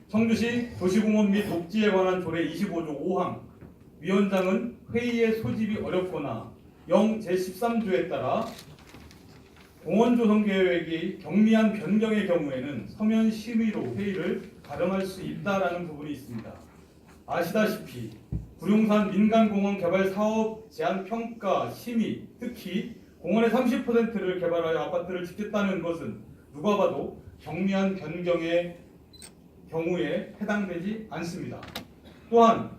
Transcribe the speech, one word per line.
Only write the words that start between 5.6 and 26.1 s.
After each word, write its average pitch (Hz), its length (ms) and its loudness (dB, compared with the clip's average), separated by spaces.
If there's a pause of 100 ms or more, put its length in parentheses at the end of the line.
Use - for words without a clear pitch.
어렵거나 156 800 -4 (300)
영 208 340 4
제십삼 185 640 0
조에 175 220 2
따라 - 400 -2 (1400)
공원 226 340 4
조성 214 260 6
계획이 170 760 0
경미한 214 540 4
변경의 208 520 0
경우에는 147 600 -2
서면 220 420 2
심의로 220 640 -2
회의를 190 480 -2 (220)
가름할 185 420 -2
수 - 160 -10
있다라는 175 680 -2
부분이 147 260 -10
있습니다. 120 380 -12 (760)
아시다시피 165 840 -2 (480)
구룡산 208 540 4
민간공원 202 680 4
개발 185 320 2
사업 214 640 -2
제안 185 340 -4
평가 190 640 -4
심의, 220 580 -4 (120)
특히 - 560 -8 (240)
공원의 220 320 2
삼십 247 340 2
퍼센트를 202 540 0
개발하여 165 400 0
아파트를 175 460 -4
짓겠다는 196 580 -2
것은 151 380 -6 (320)